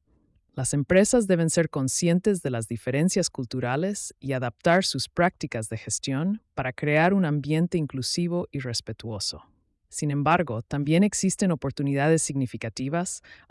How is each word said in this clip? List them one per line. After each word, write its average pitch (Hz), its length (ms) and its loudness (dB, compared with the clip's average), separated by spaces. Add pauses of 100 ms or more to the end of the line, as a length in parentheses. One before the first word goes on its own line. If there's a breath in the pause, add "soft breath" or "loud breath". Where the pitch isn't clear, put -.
(560)
Las 131 200 -2
empresas 196 500 4
deben 170 240 4
ser 160 220 2
conscientes 170 720 0
de 139 80 -2
las 117 160 -4
diferencias 147 640 0
culturales 131 880 -4
y 135 140 -4
adaptar 165 520 2
sus - 240 -4
prácticas 147 580 -2
de 110 100 -8
gestión 151 640 -4 (100)
para 127 200 -4
crear 156 420 2
un 190 100 4
ambiente 151 540 0
inclusivo 170 720 -4
y 143 80 -6
respetuoso. 117 880 -8 (420)
Sin 147 220 -4
embargo, 143 500 2
también 147 420 2
existen 190 480 0
oportunidades 139 680 0
significativas 135 1040 -4 (280 loud breath)